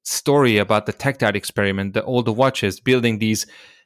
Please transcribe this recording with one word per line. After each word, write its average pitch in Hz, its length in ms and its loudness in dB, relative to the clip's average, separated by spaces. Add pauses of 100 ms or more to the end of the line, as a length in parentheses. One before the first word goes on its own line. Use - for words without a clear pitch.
story 139 540 2
about 107 280 0
the 107 80 -4
Tektite 120 420 -2
experiment, 98 580 -4
the, 107 100 -2
all 123 200 0
the 113 100 -2
watches 113 460 0
building 120 400 0
these, 110 260 0 (400)